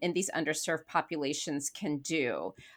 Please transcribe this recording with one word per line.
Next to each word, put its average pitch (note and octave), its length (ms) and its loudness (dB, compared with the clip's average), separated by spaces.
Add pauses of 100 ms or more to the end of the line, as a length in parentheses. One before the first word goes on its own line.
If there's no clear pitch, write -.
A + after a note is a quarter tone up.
in F3 100 2
these F#3 220 2
underserved D#3 500 0
populations D3 840 0
can D3+ 260 -2
do? B2 560 0 (240)